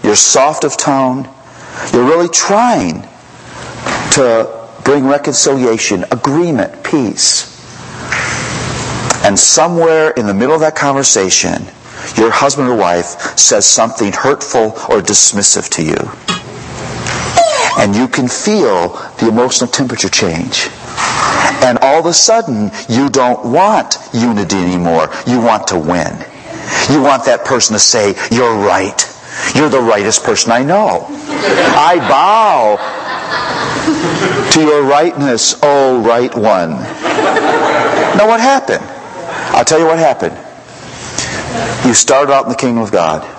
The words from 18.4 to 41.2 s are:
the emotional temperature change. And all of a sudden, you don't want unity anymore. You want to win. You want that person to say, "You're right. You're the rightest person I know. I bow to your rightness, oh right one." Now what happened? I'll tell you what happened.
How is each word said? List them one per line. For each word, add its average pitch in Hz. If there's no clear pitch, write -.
the 113
emotional 123
temperature 127
change. -
And 123
all 139
of 170
a 175
sudden, 160
you 131
don't 123
want 185
unity 104
anymore. 85
You 123
want 113
to 92
win. 80
You 143
want 135
that 120
person 113
to 104
say, 101
"You're 117
right. 95
You're 147
the 135
rightest 107
person 117
I 120
know. 170
I -
bow 147
to 160
your 151
rightness, 143
oh 135
right 117
one." 101
Now 208
what 226
happened? 269
I'll 120
tell 156
you 165
what 165
happened. 131